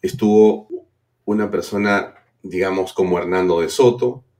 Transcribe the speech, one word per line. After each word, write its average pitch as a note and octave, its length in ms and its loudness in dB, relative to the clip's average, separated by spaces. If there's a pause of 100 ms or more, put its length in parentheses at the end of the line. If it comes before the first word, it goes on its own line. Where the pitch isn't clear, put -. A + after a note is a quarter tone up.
Estuvo G#2+ 680 2 (580)
una G#2+ 240 -2
persona, G2+ 640 -2 (280)
digamos, F#2 520 -4
como F2+ 240 0
Hernando F2 420 0
de E2 80 -2
Soto B2 560 0 (160)